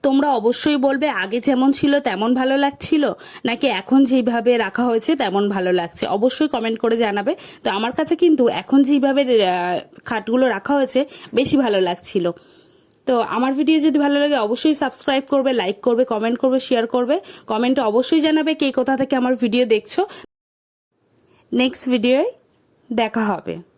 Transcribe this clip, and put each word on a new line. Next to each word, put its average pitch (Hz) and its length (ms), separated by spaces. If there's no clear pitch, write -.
তোমরা 277 280
অবশ্যই 247 440
বলবে 269 340
আগে 202 300
যেমন 262 320
ছিল 277 280
তেমন 226 340
ভালো 262 240
লাগছিল, 285 540
নাকি 240 220
এখন 254 360
যেইভাবে 240 540
রাখা 226 260
হয়েছে 240 320
তেমন 202 340
ভালো 185 240
লাগছে, 170 340
অবশ্যই 247 400
কমেন্ট 226 320
করে 226 180
জানাবে। 214 380
তো - 80
আমার 220 200
কাছে 311 240
কিন্তু 302 320
এখন 269 360
যেইভাবে, 269 380
আহ, 180 340
খাটগুলো 233 420
রাখা 220 260
হয়েছে 269 320
বেশি 262 240
ভালো 214 240
লাগছিল। 175 500
তো 240 160
আমার 254 320
ভিডিও 302 260
যদি 294 200
ভালো 285 200
লাগে 294 160
অবশ্যই 240 380
সাবস্ক্রাইব 269 560
করবে, 269 240
লাইক 202 280
করবে, 240 240
কমেন্ট 233 340
করবে, 262 200
শেয়ার 233 280
করবে। 254 320
কমেন্টে 247 340
অবশ্যই 247 380
জানাবে 311 340
কে 294 180
কোথা 262 260
থেকে 269 180
আমার 254 200
ভিডিও 240 300
দেখছো। 220 420
নেক্সট 254 360
ভিডিওয় 254 360
দেখা 220 340
হবে 170 320